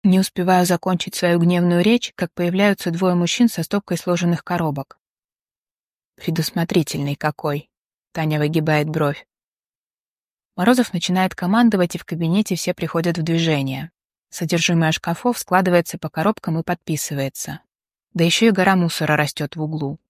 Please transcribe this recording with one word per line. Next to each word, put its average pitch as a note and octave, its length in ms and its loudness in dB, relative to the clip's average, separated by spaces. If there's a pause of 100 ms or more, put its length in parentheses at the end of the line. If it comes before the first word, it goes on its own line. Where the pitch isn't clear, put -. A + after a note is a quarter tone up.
Не F#3+ 140 4
успеваю F#3 480 2
закончить F3+ 500 -2
свою E3+ 240 2
гневную F3 440 4
речь, A#3 320 2
как - 180 -4
появляются F#3 560 0
двое F3+ 260 0
мужчин F3 340 2
со E3 140 -4
стопкой F#3+ 340 -4
сложенных F3 480 -2
коробок. D#3 520 -4 (1160)
«Предусмотрительный D#3 1000 -2
какой», D3+ 540 -6 (440)
Таня D#3 260 -2
выгибает D3+ 500 0
бровь. D3+ 380 -4 (1300)
Морозов A#3 380 2
начинает F#3 420 -2
командовать, G3 600 2
и - 20 -6
в - 80 -10
кабинете E3+ 500 0
все - 180 -4
приходят E3+ 440 -2
в D#3+ 60 -2
движение. D#3 680 -2 (380)
Содержимое E3 640 0
шкафов A#3 440 -2
складывается F3+ 600 2
по D#3 120 -8
коробкам E3 500 -2
и D#3+ 40 -6
подписывается. D3 960 -6 (540)
Да E3+ 100 2
еще F3 240 4
и A3+ 40 6
гора F#3 260 4
мусора D#3+ 400 0
растет D3 400 -4
в D#3 40 -6
углу. D3+ 380 -6 (100)